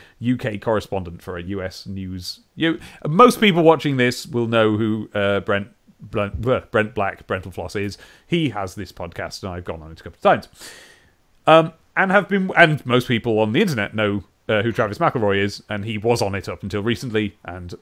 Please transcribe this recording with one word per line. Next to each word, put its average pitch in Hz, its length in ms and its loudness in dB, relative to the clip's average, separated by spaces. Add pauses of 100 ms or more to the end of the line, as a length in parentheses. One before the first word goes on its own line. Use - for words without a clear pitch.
(180)
U 123 180 -2
K 110 220 -6
correspondent 95 640 -4
for 90 140 -12
a 87 80 -10
U 95 180 -6
S - 240 -10
news. 95 540 -10 (160)
You, 160 240 -2 (260)
most 202 340 6
people 180 220 4
watching 151 360 4
this 123 280 0
will 120 220 -2
know 110 280 4
who, 110 380 -2
uh, 101 260 0
Brent, 101 280 -2 (320)
Brent, 104 400 -6
bleh, 113 320 0
Brent 110 220 0
Black, 98 340 -4
Brental 92 240 -6
Floss - 240 -10
is. 101 200 -6 (300)
He 170 220 0
has 101 260 -6
this 98 160 -12
podcast, 85 540 -12
and 95 80 -8
I've 90 120 -10
gone 82 180 -10
on 80 100 -18
it 80 80 -20
a - 20 -20
couple 82 140 -18
of - 60 -20
times. 160 260 2 (1000)
Um, 160 280 6 (220)
and 185 140 0
have 190 180 2
been, 190 280 0
and 160 300 6
most 123 200 2
people 113 320 0
on 110 140 2
the 139 80 2
internet 135 340 0
know, 104 300 0 (240)
uh, 107 140 2
who 113 100 0
Travis 104 260 -2
McElroy 113 400 2
is, 101 300 -2
and 104 160 -6
he 113 140 -6
was 113 240 2
on 98 120 -2
it 95 140 -6
up 95 140 -10
until 101 200 -4
recently, 107 640 -2
and 87 380 -12